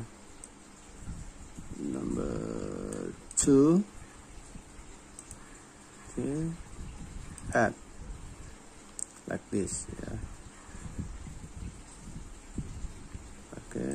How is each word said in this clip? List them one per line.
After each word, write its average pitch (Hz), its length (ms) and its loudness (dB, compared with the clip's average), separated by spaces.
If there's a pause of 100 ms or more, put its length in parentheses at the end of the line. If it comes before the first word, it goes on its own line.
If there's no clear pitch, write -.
(1800)
number 53 1300 0 (240)
two. 147 480 12 (2250)
Oke, 156 400 2 (960)
add 117 240 8 (1600)
like - 200 -2
this 95 360 2 (120)
ya. - 160 -4 (3500)
Oke, - 240 -4 (120)